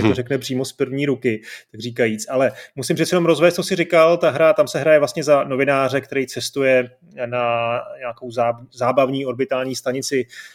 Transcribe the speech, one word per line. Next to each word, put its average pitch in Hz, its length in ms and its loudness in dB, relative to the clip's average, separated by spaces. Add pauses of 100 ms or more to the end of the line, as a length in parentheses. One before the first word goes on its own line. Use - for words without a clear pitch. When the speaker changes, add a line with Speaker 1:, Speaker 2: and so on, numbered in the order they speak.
Speaker 1:
mi - 80 -
to 98 40 2
Speaker 2:
<laughs> - 20 -
Speaker 1:
řekne 127 220 -4
přímo 131 280 -6
z - 80 -10
první 139 320 -4
ruky, 120 360 -2 (300)
tak 110 100 -16
říkajíc. 117 480 -2
Ale 131 220 0 (240)
musím 143 200 -4
přece 160 200 0
jenom 175 100 2
rozvést, 165 300 4
co 180 80 -4
jsi 190 120 -4
říkal, 165 420 4
ta 170 120 0
hra, 156 240 4
tam 147 140 2
se 156 120 -6
hraje 151 200 6
vlastně 147 240 -2
za 139 200 4
novináře, 135 580 0
který 131 260 -4
cestuje 127 640 0 (360)
na 120 540 -2 (200)
nějakou 123 320 -12
zá-, 120 420 -2
zábavní 131 520 0
orbitální 131 500 -4
stanici 131 520 -4 (280)